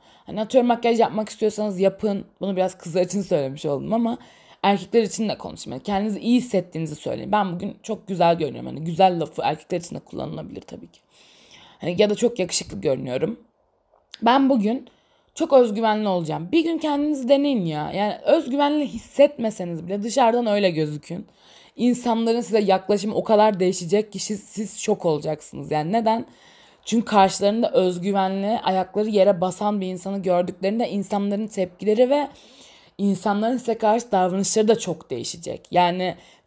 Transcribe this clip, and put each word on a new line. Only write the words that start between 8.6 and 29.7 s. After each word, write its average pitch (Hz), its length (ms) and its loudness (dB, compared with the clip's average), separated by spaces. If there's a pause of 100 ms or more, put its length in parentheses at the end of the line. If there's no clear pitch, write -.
Hani 131 180 -10
güzel 175 360 4
lafı - 240 -6
erkekler 156 360 -4
için - 160 -12
de - 40 -12
kullanılabilir - 600 -10
tabii - 300 -18
ki. - 100 -20 (760)
Hani 180 200 -4
ya 208 120 6
da 208 40 0
"Çok 240 240 0
yakışıklı - 420 -4
görünüyorum. 139 600 -2 (840)
Ben 262 260 4
bugün 233 400 0 (460)
çok 320 180 -2
özgüvenli 214 560 4
olacağım." 165 440 -2
Bir 330 120 2
gün 330 140 -2
kendinizi 294 500 -2
deneyin 277 360 2
ya. 151 280 -4
Yani 202 220 0 (100)
özgüvenli 285 640 2
hissetmeseniz 208 1000 -2
bile 202 160 -4
dışarıdan 240 440 2
öyle 202 240 2
gözükün. 151 560 -4 (500)
İnsanların 233 640 0
size 208 200 0
yaklaşımı 196 540 0
o - 100 -2
kadar 214 360 4
değişecek 185 520 0
ki 196 60 -8
siz, 208 260 -6
siz - 340 -10
şok - 260 -2
olacaksınız. 151 680 -4
Yani 151 220 -2
neden? 226 340 0 (580)
Çünkü 226 200 0
karşılarında 202 680 2
özgüvenli, 190 880 0
ayakları 190 480 0
yere 196 320 6
basan 202 400 0